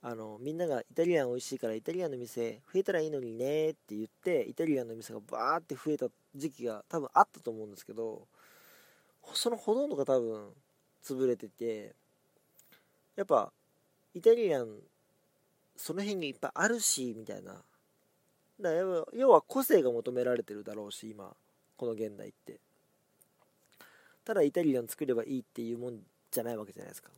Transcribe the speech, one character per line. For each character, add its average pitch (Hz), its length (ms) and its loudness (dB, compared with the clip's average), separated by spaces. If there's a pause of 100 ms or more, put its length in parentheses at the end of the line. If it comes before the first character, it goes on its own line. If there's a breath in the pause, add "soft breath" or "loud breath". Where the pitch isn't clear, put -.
あ 120 120 -8
の、 110 280 -12
み 143 100 -8
ん 160 60 -8
な 175 100 -2
が 135 140 -2 (100)
「イ - 20 -20
タ 165 120 4
リ 175 120 6
ア 139 80 4
ン 123 40 -2
美 123 60 -2
味 127 60 -4
し - 140 -8
い 127 40 -6
か 120 80 -2
ら 110 60 0
イ 110 80 -6
タ 165 120 -6
リ 180 100 -2
ア 165 60 -2
ン - 20 -6
の 131 60 -8
店 117 440 -6 (120)
増 185 60 4
え 190 40 2
た 196 80 0
ら 180 80 2
い 156 80 0
い 156 40 -4
の 143 100 -4
に 117 100 -8
ね」 143 400 0
っ - 40 -6
て - 200 -12
言 107 100 -4
っ - 20 -16
て、 160 420 0
イ 120 40 -12
タ 160 120 -2
リ 151 120 2
ア 127 60 -2
ン 117 60 -8
の 113 60 -10
店 113 180 -14
が 110 80 -10
バ 120 360 0
ー - 40 0
っ - 20 -20
て 165 100 -10
増 156 180 -4
え 147 60 0
た 127 100 -2 (280)
時 143 160 -6
期 120 140 -10
が 107 240 -4
多 170 100 -4
分 139 140 -6
あ 175 80 8
っ - 100 8
た - 80 -20
と - 100 -6
思 110 140 -8
う 107 40 -12
ん 104 40 -14
で 98 60 -18
す - 80 -20
け 107 80 -14
ど、 110 340 -8 (1040 soft breath)
そ - 160 0
の 233 60 -2
ほ 220 180 0
と 277 140 2
ん - 20 -4
ど 285 60 -4
が 139 100 0
多 131 140 4
分 107 340 -6 (500)
潰 131 220 -2
れ 123 100 4
て 113 120 -14
て、 107 480 -8 (1200 soft breath)
や 196 80 -4
っ 190 40 -6
ぱ 117 240 4 (600)
イ 175 80 -10
タ 226 140 10
リ 214 180 2
ア 131 80 2
ン 107 160 -8 (1000)
そ - 180 -8
の 185 80 -2
辺 202 180 -2
に 156 100 -2
い - 20 -8
っ 123 40 -10
ぱ - 140 -4
い - 40 -10
あ 180 140 2
る 233 120 2
し 127 380 0
み 110 80 -12
た 104 100 -8
い 98 80 -14
な。 95 100 -14
だ 95 80 -18
か - 40 -20 (960)
ら 180 140 0
要 185 180 0
は、 170 220 0
要 254 160 4
は 170 120 12
個 - 220 -2
性 226 180 6
が 127 100 4
求 117 200 -2
め 123 120 0
ら 123 120 2
れ 117 80 -2
て 107 100 -8
る 104 100 -10
だ 104 120 -10
ろ 107 100 -10
う 104 60 -12
し、 - 180 -12
今 101 260 -16 (420)
こ 127 100 -4
の 117 60 -2
現 107 220 -4
代 101 140 -14
っ - 20 -20
て。 - 280 -18 (1600 loud breath)
た 220 120 -2
だ 185 80 6
イ 143 80 6
タ 175 100 0
リ 147 160 4
ア 120 40 0
ン 117 60 -6
作 - 160 -6
れ 131 120 2
ば 113 80 0
い 135 140 -4
い - 20 -2
っ 123 40 -12
て - 200 -10
い 117 100 -4
う 117 60 -6
も 123 100 -6
ん 117 100 -12 (300)
じ - 100 -2
ゃ 117 40 -4
な 117 80 -4
い 113 60 -4
わ 107 80 -8
け 98 60 -20
じ 101 80 -20
ゃ 101 40 -14
な 92 60 -16
い - 0 -
で 95 60 -18
す - 60 -18
か。 - 160 -20